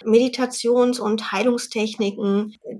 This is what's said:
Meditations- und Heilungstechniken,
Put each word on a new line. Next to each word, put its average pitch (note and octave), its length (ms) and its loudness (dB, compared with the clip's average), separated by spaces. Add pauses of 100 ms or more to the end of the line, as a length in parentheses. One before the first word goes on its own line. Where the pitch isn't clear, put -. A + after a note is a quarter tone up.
Meditations- B3 960 2
und G#3+ 320 -2
Heilungstechniken, G#3+ 1200 -2 (240)